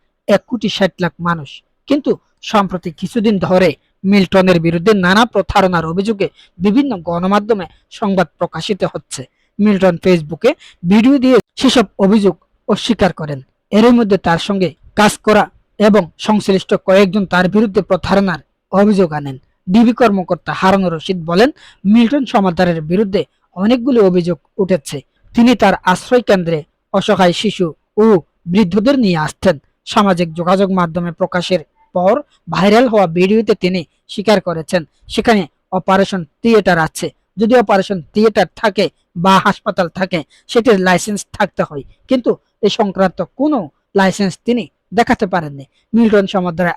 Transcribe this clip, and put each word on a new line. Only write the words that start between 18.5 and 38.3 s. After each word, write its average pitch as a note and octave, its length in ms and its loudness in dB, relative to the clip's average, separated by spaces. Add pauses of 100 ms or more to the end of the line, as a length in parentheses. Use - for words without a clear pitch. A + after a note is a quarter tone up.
অভিযোগ F#3+ 420 2
আনেন। C#3+ 260 -8 (320)
ডিবি A#3 220 4
কর্মকর্তা F#3+ 600 -2
হারুন F#3+ 340 0
রশিদ E3 380 -6
বলেন, F#3 260 2 (340)
মিল্টন A#3 400 2
সমাদ্দারের F3+ 560 0
বিরুদ্ধে F#3 440 -2 (280)
অনেকগুলো A#3 540 0
অভিযোগ F3+ 320 0 (200)
উঠেছে। F3 420 -4 (340)
তিনি A#3+ 200 4
তার G3 280 2
আশ্রয় A3+ 400 0
কেন্দ্রে E3 420 -2 (280)
অসহায় F#3 400 2
শিশু F3 420 -4 (220)
ও G#3+ 240 4 (260)
বৃদ্ধদের G#3 520 0
নিয়ে F#3+ 180 0
আসতেন। D#3 420 -2 (260)
সামাজিক F3+ 500 0
যোগাযোগ F#3 360 0
মাধ্যমে F3 420 -4
প্রকাশের F3 480 -4 (320)
পর G3 300 0 (280)
ভাইরাল G#3 380 2
হওয়া G#3 180 2
ভিডিওতে G3 480 0
তিনি F3+ 300 -4 (240)
স্বীকার G3+ 320 0
করেছেন, E3 480 -6 (200)
সেখানে G#3 380 0 (260)
অপারেশন F#3+ 520 -2
থিয়েটার G3 540 0
আছে। D#3+ 320 -4 (260)
যদি A3+ 200 2
অপারেশন G3+ 460 0 (120)
থিয়েটার G#3+ 320 2 (100)